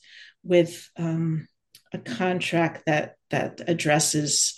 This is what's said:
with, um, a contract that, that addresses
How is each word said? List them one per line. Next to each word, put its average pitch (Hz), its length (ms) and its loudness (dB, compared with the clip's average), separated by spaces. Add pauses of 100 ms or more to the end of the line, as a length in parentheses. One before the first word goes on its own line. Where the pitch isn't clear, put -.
(440)
with, 175 540 2
um, 165 500 -2 (460)
a 185 40 -6
contract 175 880 -2
that, 151 320 -2 (140)
that - 360 -4
addresses 151 920 0